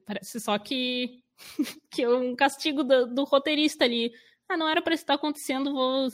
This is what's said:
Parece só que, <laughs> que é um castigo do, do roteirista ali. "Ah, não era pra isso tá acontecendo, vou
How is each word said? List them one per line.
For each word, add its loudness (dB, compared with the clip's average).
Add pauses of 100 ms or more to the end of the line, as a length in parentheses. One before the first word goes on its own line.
Parece -10
só 0
que, -4 (160)
<laughs> -8
que -2
é 2
um 2
castigo 0
do, 4
do 2
roteirista 2
ali. 0 (360)
"Ah, -4
não 0
era 2
pra 0
isso -4
tá 2
acontecendo, -2
vou 0